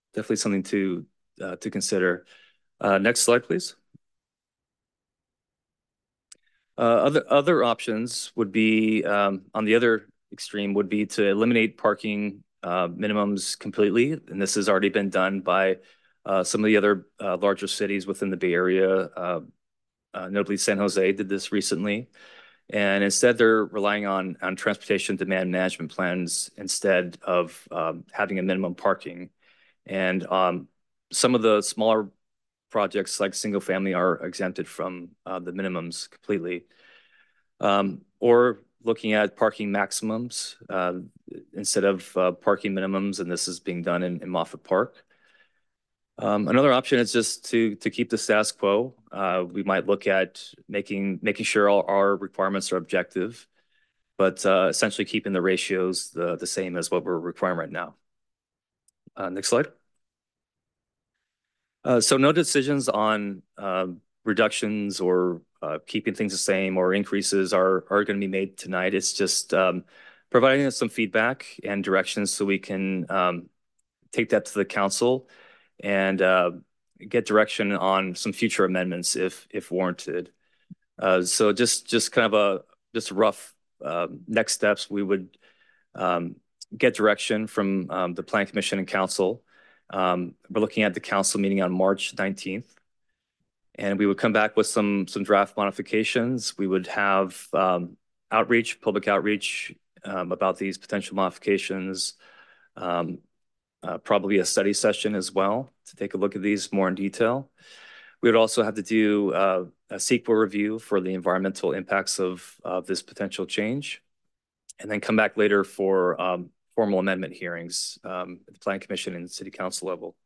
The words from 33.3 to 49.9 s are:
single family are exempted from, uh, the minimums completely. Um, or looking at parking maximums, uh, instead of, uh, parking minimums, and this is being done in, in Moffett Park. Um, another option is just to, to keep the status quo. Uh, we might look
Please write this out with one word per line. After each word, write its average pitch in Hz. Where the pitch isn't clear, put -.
single 101
family 95
are 87
exempted 92
from, 87
uh, 92
the 87
minimums 87
completely. 90
Um, 98
or 120
looking 110
at 107
parking 107
maximums, 110
uh, 90
instead 101
of, 98
uh, 90
parking 98
minimums, 95
and 87
this 85
is 87
being 87
done 87
in, 90
in 92
Moffett 85
Park. -
Um, 104
another 131
option 127
is 113
just -
to, 113
to -
keep -
the 110
status 107
quo. 107
Uh, 92
we 95
might 95
look 98